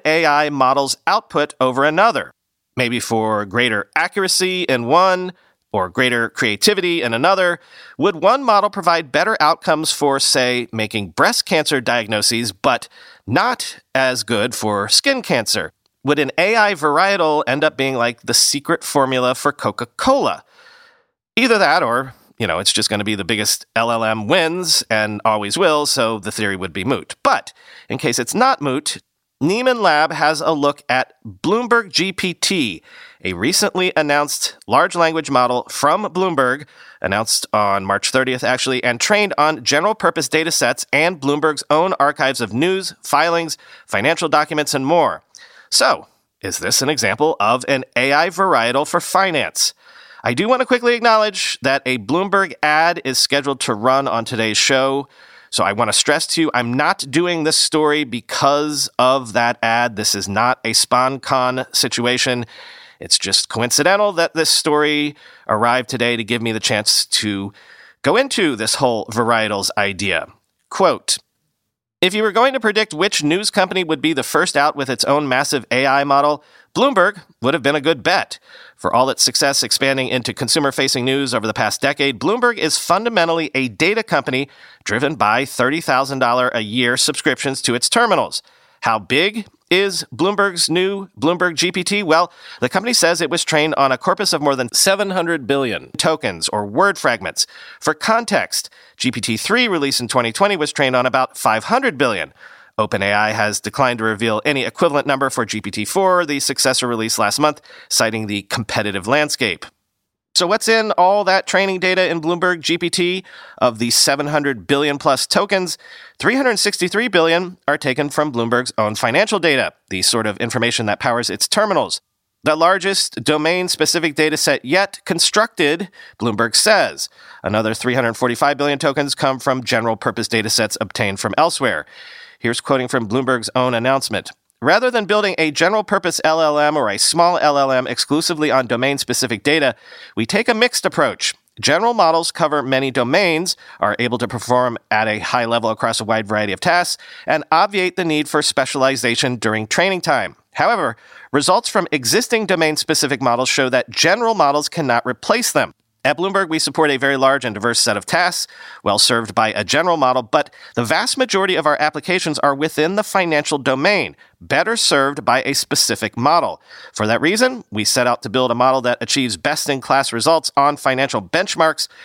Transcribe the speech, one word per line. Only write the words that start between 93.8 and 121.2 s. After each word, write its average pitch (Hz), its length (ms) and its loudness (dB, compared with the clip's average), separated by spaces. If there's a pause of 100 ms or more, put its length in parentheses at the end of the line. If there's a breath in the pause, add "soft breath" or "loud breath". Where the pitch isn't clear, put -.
a 127 80 0
corpus 190 340 0
of 156 80 -2
more 143 140 2
than 127 180 -4
seven 196 380 0
hundred 170 380 -2
billion 123 480 -2
tokens 120 540 -2
or 104 140 -2
word 165 320 0
fragments. 104 520 -2 (320 loud breath)
For 156 120 0
context, 214 760 -2 (260 soft breath)
G 127 140 -2
P 117 100 -4
T 110 160 -2
three, 240 300 0
released 143 340 -2
in 120 60 -4
twenty 117 260 0
twenty, 202 240 0
was 151 160 -4
trained 131 220 0
on 127 120 2
about 131 300 0
five 110 280 0
hundred 226 340 0
billion. 101 340 0 (460 loud breath)
OpenAI 104 540 0
has 107 280 -2
declined 120 380 0
to 110 60 -4
reveal 110 400 0
any 139 180 0
equivalent 143 460 0
number 135 200 0
for 127 160 -4
G 107 160 -6
P 101 120 -8
T 104 120 -4
four, 180 400 2
the 143 140 -4
successor 127 480 0
release 113 320 -2
last 104 220 0
month, 151 200 0 (300 loud breath)
citing 110 380 0
the 101 140 -4
competitive 104 640 -4
landscape. 131 580 -2 (680)
So 180 120 2
what's 214 220 0
in 220 240 2
all 196 320 2
that 185 240 2
training 190 320 0
data 185 280 2
in 165 120 -2
Bloomberg 175 400 -2
G 170 180 -2
P 175 100 -4
T? 180 360 -2 (360 loud breath)
Of 113 200 2
the 120 100 -2
seven 143 380 0
hundred 143 400 -2
billion 143 280 0
plus 135 300 0
tokens, 185 500 0 (440 loud breath)
three 226 160 2
hundred 247 220 2
sixty-three 202 500 -2
billion 175 580 0
are 147 120 -2
taken 143 320 -2
from 151 200 -2
Bloomberg's 120 480 -2
own 107 160 0
financial 170 460 0
data, 135 320 0 (180)
the 92 120 -4
sort 110 260 0
of 98 80 -4
information 117 500 -2
that 104 140 -2
powers 120 300 -2